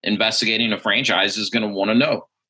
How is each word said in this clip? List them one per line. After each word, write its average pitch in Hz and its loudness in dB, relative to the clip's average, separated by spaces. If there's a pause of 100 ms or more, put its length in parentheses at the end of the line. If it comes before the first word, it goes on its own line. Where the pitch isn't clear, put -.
investigating 110 0
a 98 -4
franchise 101 0
is 104 -4
gonna 107 -2
wanna 101 0
know. 139 2 (220)